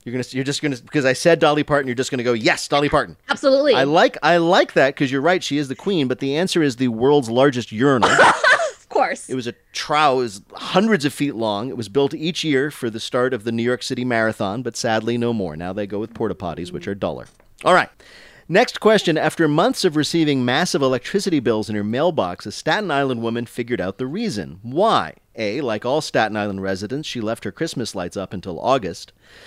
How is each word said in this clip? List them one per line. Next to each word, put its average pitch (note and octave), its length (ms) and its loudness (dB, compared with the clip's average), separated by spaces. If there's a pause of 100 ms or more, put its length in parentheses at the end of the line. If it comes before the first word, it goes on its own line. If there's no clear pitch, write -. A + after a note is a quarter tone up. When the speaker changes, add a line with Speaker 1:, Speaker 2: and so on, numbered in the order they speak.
Speaker 1:
You're A#2+ 100 -10
gonna, B2+ 180 -2
you're C3 120 -2
just C3+ 200 -4
gonna, C#3 140 -2
'cause C3+ 280 -2
I C3 80 4
said E3 260 4
Dolly D3+ 240 4
Parton, C#3+ 240 0
you're B2 80 -2
just B2+ 140 -2
gonna B2 140 -2
go, B2 100 2
"Yes, - 340 0
Dolly C#3+ 220 2
Parton." C3+ 260 0 (140)
Speaker 2:
Absolutely. C#4 460 4
Speaker 1:
I C3+ 80 4
like, E3+ 400 4
I E3+ 140 6
like F3+ 360 4
that, C#3+ 220 4
'cause C3+ 160 0
you're C3+ 100 -2
right, E3+ 220 2
she C#3+ 160 -2
is C#3+ 80 -2
the C3 80 -6
queen, F3 320 0
but B2 120 -2
the C#3 160 -2
answer F3 280 2
is C3 140 0
the C3 120 2
world's B2 400 4
largest B2 420 2
urinal. B2 380 4
Speaker 2:
<laughs> - 100 4 (600)
Of - 80 -20
course. F#3+ 400 -2
Speaker 1:
It B2+ 60 -6
was A#2+ 120 -6
a A#2+ 60 -6 (180)
trough, D3+ 440 2
it - 20 2
was A2+ 240 -4 (120)
hundreds F#3+ 520 2
of C3+ 80 -2
feet C#3+ 220 -2
long. A2 340 -2
It A#2 80 -10
was A2+ 100 -8
built C3+ 260 0
each D#3+ 300 -4
year D3 260 0
for A#2+ 200 -6
the A2 100 -8
start B2+ 340 -2
of A2 120 -6
the A#2 80 -4
New A2+ 100 -2
York B2 200 -2
City B2 200 -6
Marathon, A2+ 600 -2
but A#2+ 120 -8
sadly A2+ 420 0
no A#2+ 140 0
more. F#2 240 -4
Now F2+ 160 -8
they G2+ 160 -6
go G2+ 100 -6
with A#2 160 -8
porta G2+ 220 -4
potties, F2 380 -8
which F2 160 -8
are G2+ 60 -4
duller. D#2 300 -6 (380)
All F3 100 4
right. D#3 140 4 (640)
Next A3 320 2
question. G3 360 4
After D#3 300 2
months F3+ 380 2
of D#3 100 0
receiving D3 480 2
massive D3 380 0
electricity C#3 580 0
bills A2 300 0
in G#2+ 60 -4
her G#2 100 -2
mailbox, A#2 600 -2
a G#2+ 60 -10
Staten F3 400 -2
Island C3+ 300 0
woman A#2 240 -4
figured A#2+ 340 -4
out F#2 180 -4
the B2+ 100 -6
reason. A#2 540 -6
Why? B2+ 520 0 (240)
A, A2+ 240 -2
like A2 240 -4
all C#3+ 160 0
Staten A2 340 0
Island G#2 260 -4
residents, G2 460 -6
she A#2+ 140 -8
left A2 240 -6
her - 80 -8
Christmas D3 420 -6
lights F2 220 -8
up F#2+ 160 -8
until F2 260 -8
August. G#2+ 540 -2 (340)